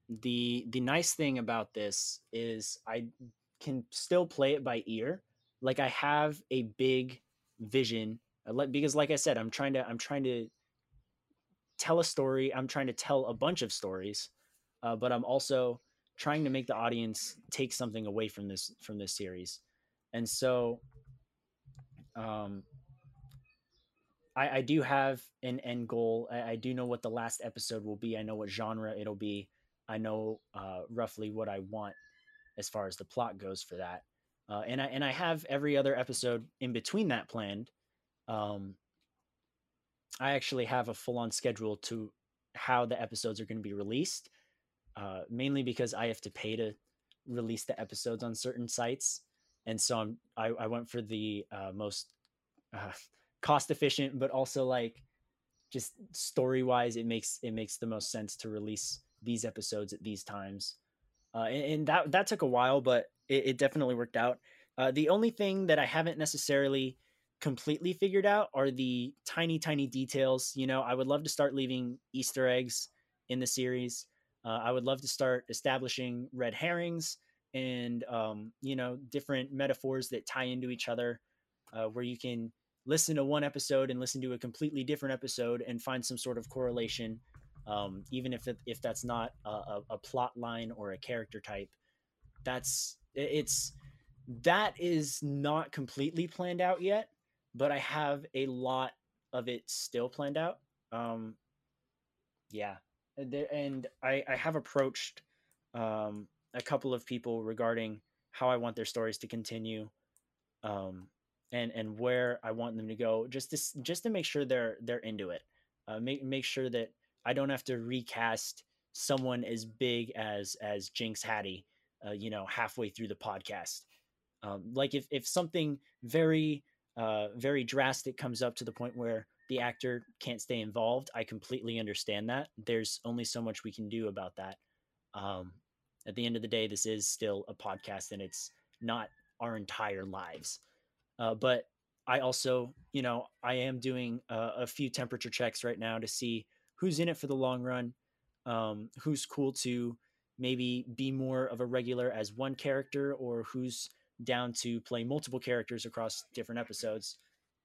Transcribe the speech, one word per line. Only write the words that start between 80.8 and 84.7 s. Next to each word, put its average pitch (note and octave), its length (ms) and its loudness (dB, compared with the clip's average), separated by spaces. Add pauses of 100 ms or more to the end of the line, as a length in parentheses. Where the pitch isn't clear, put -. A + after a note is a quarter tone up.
other, A#2+ 300 0 (540)
uh, A2 120 -2
where A2+ 180 -2
you B2 140 -4
can A#2 340 -4 (340)
listen D#3+ 300 4
to C#3+ 80 4
one D3 200 4
episode C3+ 480 2
and B2 80 0
listen B2+ 220 -2
to B2+ 120 -2
a A#2+ 40 -4
completely C#3 460 -2